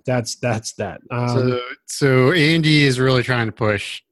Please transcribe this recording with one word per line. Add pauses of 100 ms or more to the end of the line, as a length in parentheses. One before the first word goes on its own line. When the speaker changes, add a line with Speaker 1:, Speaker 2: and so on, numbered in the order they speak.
Speaker 1:
that's,
that's
that. (100)
Um,
Speaker 2:
So, (240)
so
Andy
is
really
trying
to
push (100)